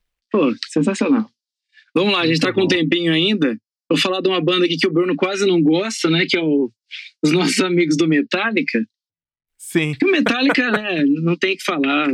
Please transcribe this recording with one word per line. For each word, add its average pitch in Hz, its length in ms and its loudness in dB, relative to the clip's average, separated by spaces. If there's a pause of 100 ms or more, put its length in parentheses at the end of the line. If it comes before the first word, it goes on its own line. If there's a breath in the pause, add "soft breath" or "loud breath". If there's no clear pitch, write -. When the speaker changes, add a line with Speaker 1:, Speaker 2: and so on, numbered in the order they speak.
(320)
Speaker 1:
Pô, 151 220 2 (140)
sensacional. 147 640 0 (640 soft breath)
Vamos 196 200 2
lá, 185 80 0
a 165 60 0
gente 165 80 2
Speaker 2:
Muito 160 60 -2
Speaker 1:
tá 180 120 0
com 190 80 0
um - 20 4
Speaker 2:
bom. 180 120 2
Speaker 1:
tempinho 170 380 0
ainda. 160 440 0 (320)
Vou 160 100 2
falar 185 220 -2
de 180 80 0
uma 185 120 0
banda 180 240 2
aqui 170 120 -2
que 190 100 0
o 175 40 -2
Bruno 175 240 0
quase 190 300 -2
não 180 160 4
gosta, 170 480 0
né? 165 180 2
Que 165 100 0
é 170 40 -2
o, 143 300 0 (520 loud breath)
os 151 80 2
nossos 165 280 2
amigos 175 380 2
do 165 100 2
Metallica. 175 760 0 (760)
Speaker 2:
Sim. 151 460 -2
Speaker 1:
O 349 40 2
Metallica, 262 640 0
né? 208 340 -2
Speaker 2:
<laughs> 147 160 0
Speaker 1:
Não 170 140 0
tem 190 180 -2
o 185 40 -4
que - 60 -16
falar, 147 500 -2